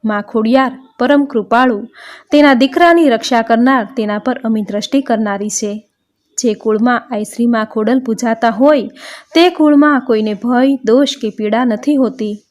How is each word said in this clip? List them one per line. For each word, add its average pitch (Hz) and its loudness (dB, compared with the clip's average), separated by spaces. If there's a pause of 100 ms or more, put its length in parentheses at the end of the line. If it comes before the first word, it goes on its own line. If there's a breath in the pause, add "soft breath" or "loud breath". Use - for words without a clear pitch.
મા 208 -4
ખોડિયાર 247 -2 (200)
પરમ 285 2
કૃપાળુ, 233 0 (440 loud breath)
તેના 294 6
દીકરાની 330 4
રક્ષા 226 0
કરનાર, 233 0 (100)
તેના 208 -4
પર 247 -4
અમી 220 -2
દ્રષ્ટિ 208 -2
કરનારી 214 -2
છે. 214 -8 (520)
જે 226 0
કુળમાં 226 -2
આઈ 214 -6
શ્રી 233 -4
મા 233 0
ખોડલ 220 -2
પૂજાતા 226 -2
હોય 247 2 (480 loud breath)
તે 349 6
કુળમાં 294 2
કોઈને 214 -2
ભય, 247 0
દોષ 262 2
કે 214 -4
પીડા 214 -2
નથી 240 -2
હોતી. 214 -4 (140)